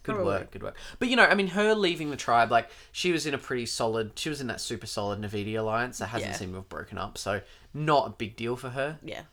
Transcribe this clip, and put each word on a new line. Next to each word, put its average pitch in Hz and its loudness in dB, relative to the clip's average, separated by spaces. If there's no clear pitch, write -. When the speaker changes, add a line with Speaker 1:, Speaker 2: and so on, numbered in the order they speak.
Speaker 1:
good - -2
Speaker 2:
Probably. 180 0
Speaker 1:
work, - -4
good - -12
work. 101 -10
But, 254 0
you 254 4
know, 233 10
I 160 8
mean, 196 4
her 208 4
leaving 170 2
the 135 -6
tribe, 117 4
like, 117 4
she - 0
was 156 0
in 147 -2
a 131 -2
pretty 123 -4
solid, 110 0
she 160 -4
was 143 -6
in 131 -6
that 113 -6
super 110 -6
solid 101 -2
Nvidia 104 -4
alliance 110 -2
that 95 -6
hasn't 113 -4
Speaker 2:
Yeah. - -4
Speaker 1:
seemed 92 -6
to 92 -8
have 95 -12
broken 85 -10
up, 92 -8
so 98 -2
not 147 2
a 110 -8
big 107 -8
deal 117 -4
for 127 -10
her. 139 -6
Speaker 2:
Yeah. - -10